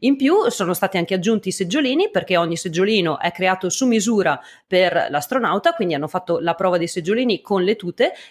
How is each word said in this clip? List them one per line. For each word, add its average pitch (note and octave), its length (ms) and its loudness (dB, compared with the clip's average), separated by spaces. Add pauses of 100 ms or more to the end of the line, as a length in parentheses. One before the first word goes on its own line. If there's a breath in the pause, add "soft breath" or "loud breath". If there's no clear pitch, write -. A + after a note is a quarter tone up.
In C4+ 160 2
più D4+ 340 2
sono F3 240 -2
stati F#3 240 -2
anche E3+ 160 0
aggiunti F#3+ 340 0
i F3+ 40 -4
seggiolini, C4+ 580 0
perché F3+ 260 -2
ogni E3+ 220 0
seggiolino F3+ 600 0
è F3 140 -2
creato F#3 380 -2
su C4 160 0
misura G#3 520 2 (280 loud breath)
per F3 420 2
l'astronauta, G3 640 0
quindi F3+ 220 -2
hanno D3 140 -4
fatto E3+ 320 -2
la E3+ 140 -2
prova F3+ 220 0
dei E3+ 120 -2
seggiolini G3+ 520 -2
con F#3+ 220 -2
le G3 120 2
tute G#3+ 380 -2 (180 loud breath)